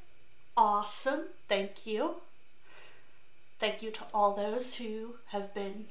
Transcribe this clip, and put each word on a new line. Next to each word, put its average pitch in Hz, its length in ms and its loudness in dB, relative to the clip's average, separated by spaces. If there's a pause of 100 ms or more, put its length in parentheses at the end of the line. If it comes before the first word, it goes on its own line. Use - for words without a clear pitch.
(540)
awesome. 220 720 6 (200)
Thank 196 380 2
you. 233 300 2 (1400)
Thank 208 240 0
you 220 100 -4
to - 100 -6 (100)
all 202 220 6
those 214 400 0
who 220 400 -4 (140)
have 196 260 -2
been 202 360 -4